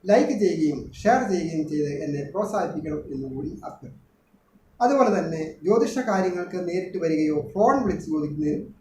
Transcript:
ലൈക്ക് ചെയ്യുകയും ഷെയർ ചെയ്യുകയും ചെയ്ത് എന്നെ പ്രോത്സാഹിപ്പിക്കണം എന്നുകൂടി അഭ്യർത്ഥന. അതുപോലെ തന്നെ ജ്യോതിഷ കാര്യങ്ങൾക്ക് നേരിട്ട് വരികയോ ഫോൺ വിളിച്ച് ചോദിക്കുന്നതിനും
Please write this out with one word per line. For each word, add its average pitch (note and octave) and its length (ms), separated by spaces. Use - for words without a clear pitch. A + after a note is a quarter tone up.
ലൈക്ക് C#4+ 320
ചെയ്യുകയും D#3 360
ഷെയർ B3 200
ചെയ്യുകയും E3 400
ചെയ്ത് D3 200
എന്നെ C#3+ 180
പ്രോത്സാഹിപ്പിക്കണം D#3 680
എന്നുകൂടി C3+ 360
അഭ്യർത്ഥന. - 280
അതുപോലെ B3+ 340
തന്നെ D#3+ 240
ജ്യോതിഷ A3+ 300
കാര്യങ്ങൾക്ക് F3+ 480
നേരിട്ട് F3+ 360
വരികയോ D3+ 340
ഫോൺ A3+ 200
വിളിച്ച് D#3+ 280
ചോദിക്കുന്നതിനും D3+ 500